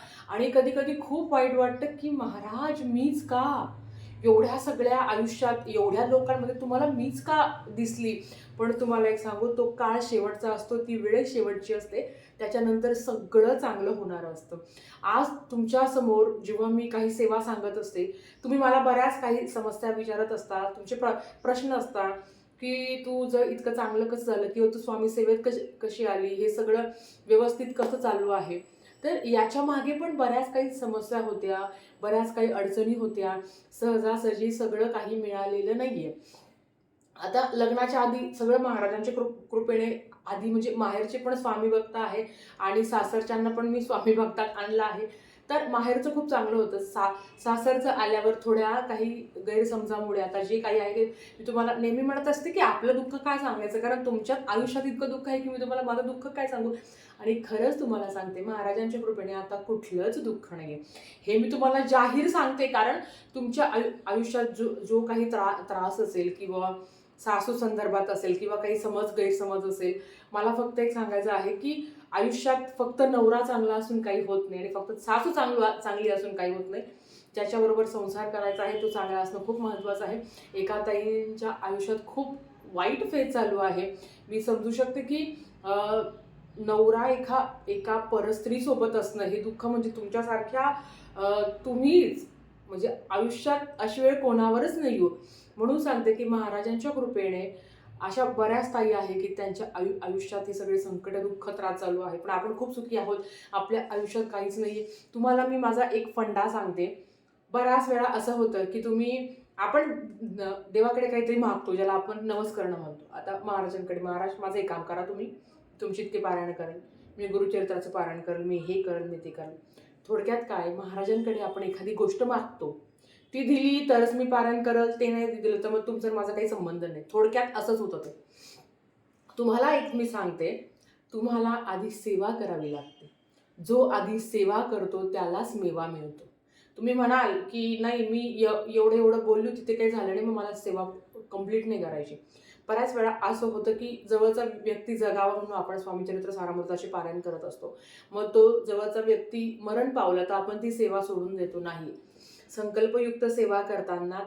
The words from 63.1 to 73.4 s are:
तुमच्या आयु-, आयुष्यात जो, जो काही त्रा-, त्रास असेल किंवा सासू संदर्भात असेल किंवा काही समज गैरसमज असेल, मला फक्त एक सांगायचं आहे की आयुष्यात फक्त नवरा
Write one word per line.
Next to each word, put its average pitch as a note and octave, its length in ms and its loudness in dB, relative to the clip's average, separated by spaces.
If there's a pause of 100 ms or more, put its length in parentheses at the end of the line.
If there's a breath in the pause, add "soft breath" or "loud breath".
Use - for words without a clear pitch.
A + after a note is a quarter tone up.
तुमच्या C4 300 0
आयु-, A3+ 260 2 (160)
आयुष्यात A#3 400 0 (120)
जो, A3+ 160 -2
जो A3 260 2
काही A3+ 300 0
त्रा-, G3 380 0
त्रास F#3 320 -2
असेल F3+ 380 0
किंवा F#3 340 -4 (460 loud breath)
सासू G#3 340 -2
संदर्भात G#3 580 0
असेल F#3 300 0
किंवा G#3 160 -4
काही G#3 220 -2
समज G#3+ 260 -2 (120)
गैरसमज G3 520 0
असेल, F#3 320 -2 (320 loud breath)
मला G#3+ 220 0
फक्त A#3+ 260 -2
एक A#3 120 2
सांगायचं G#3 400 -2
आहे G3 240 -2
की D4 360 -6 (200 loud breath)
आयुष्यात B3 500 0 (160)
फक्त B3 320 0
नवरा A#3 300 6